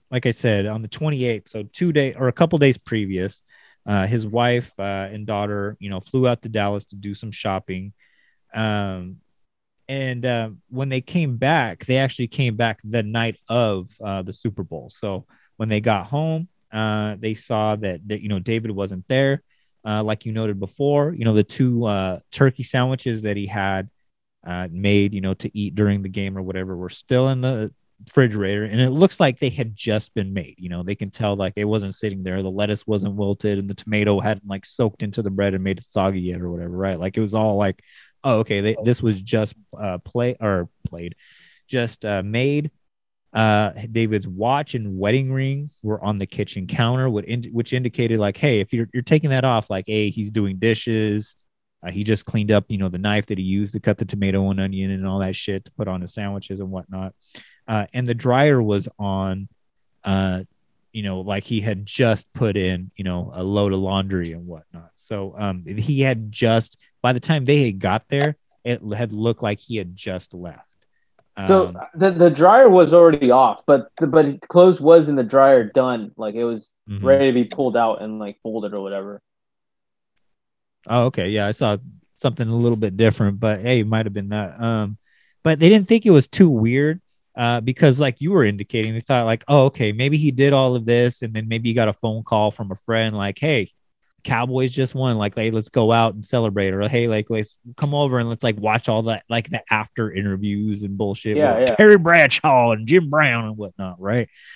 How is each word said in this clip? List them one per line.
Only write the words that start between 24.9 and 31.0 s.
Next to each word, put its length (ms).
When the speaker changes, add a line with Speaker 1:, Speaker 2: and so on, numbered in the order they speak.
Speaker 1:
you 80
know, 140
to 240
eat 160
during 280
the 60
game 300
or 40
whatever 340
were 120
still 400
in 120
the 320
refrigerator. 580
And 160
it 100
looks 300
like 180
they 120
had 260
just 380
been 180
made. 260
You 100
know, 140
they 120
can 160